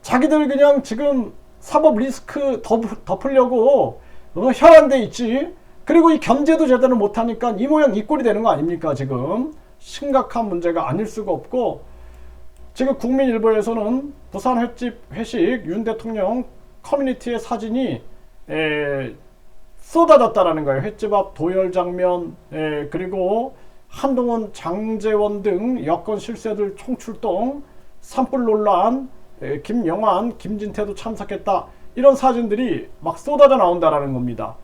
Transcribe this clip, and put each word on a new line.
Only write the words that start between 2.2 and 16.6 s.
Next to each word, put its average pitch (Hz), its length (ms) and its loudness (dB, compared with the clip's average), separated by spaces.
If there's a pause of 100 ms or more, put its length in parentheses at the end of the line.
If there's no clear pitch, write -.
덮-, 226 420 -2
덮으려고, 247 960 2 (320)
어, 220 160 0
혈안돼 302 540 8
있지. 247 500 -4 (320)
그리고 330 240 6
이 311 100 4
견제도 302 460 2
제대로 254 300 4
못하니까 226 640 -2
이 254 80 0
모양 294 280 4
이 214 120 -6
꼴이 277 160 -2
되는 214 180 0
거 226 80 2
아닙니까? 165 460 -2
지금 139 580 -4 (240)
심각한 254 720 -2
문제가 170 400 -2
아닐 196 160 -2
수가 208 260 -8
없고, 208 520 -4 (920)
지금 269 240 0
국민일보에서는 233 1160 0 (180)
부산 233 280 -2
횟집 240 380 -6 (160)
회식 220 520 -2
윤 190 180 -4
대통령 220 640 -4 (360)